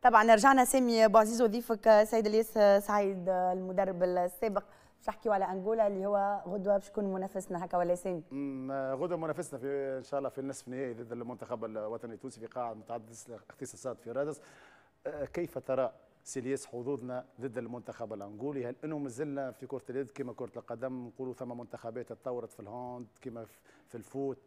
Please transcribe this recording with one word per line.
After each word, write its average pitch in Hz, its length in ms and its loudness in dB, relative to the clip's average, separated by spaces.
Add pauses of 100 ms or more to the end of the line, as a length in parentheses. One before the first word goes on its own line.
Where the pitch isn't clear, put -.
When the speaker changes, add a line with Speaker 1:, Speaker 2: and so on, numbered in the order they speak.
Speaker 1:
طبعا 233 320 10
رجعنا 262 300 8
سامي 240 420 6
بوعزيز 220 340 6
وضيفك 220 600 6
سيد 214 240 2
الياس 220 260 2 (320)
سعيد 196 440 0
المدرب 185 760 0
السابق. 185 600 0 (360)
باش - 100 -6
نحكيو - 220 -2
على 190 140 2
انغولا 202 420 0
اللي 190 180 -2
هو 202 420 0
غدوه 202 300 0
باش 196 100 -4
يكون 202 260 -4
منافسنا 185 520 -6
هكا 180 120 -2
ولا 175 180 2
سامي؟ 175 360 -6
Speaker 2:
أمم، 135 400 -6
غدوه 135 460 -4
منافسنا 156 420 -6
في 127 80 -6 (300)
ان 127 60 -10
شاء 143 140 -6
الله 139 120 -2
في 131 120 -10
النصف 135 260 -8
النهائي 127 260 -6
ضد 117 180 -12
المنتخب 120 540 -8
الوطني 110 480 -8
التونسي 123 260 -14
في 113 60 -14
قاعه 117 280 -8
متعدده 110 420 -12 (120)
الاختصاصات 120 720 -12
في 113 120 -14
رادس. 139 300 -4 (680)
أه، 147 180 -6
كيف - 320 -6
ترى 127 360 -2 (300)
سي - 160 -8
الياس 131 260 -4
حظوظنا 127 600 -8 (160)
ضد 123 160 -8
المنتخب 117 560 -10
الانغولي؟ 110 520 -8
هل 127 180 -8
انه 156 140 -6
مازلنا 139 540 -6
في - 160 -16
كره 127 220 -8
اليد 127 220 -6
كما 123 220 -8
كره 120 240 -10
القدم 123 500 -10
نقولوا 127 260 -10
ثم 120 240 -10
منتخبات 117 560 -12
تطورت 120 380 -8
في - 80 -20
الهاند 123 480 -12 (140)
كما 117 240 -12
في، - 140 -20 (280)
في - 80 -18
الفوت 135 520 -6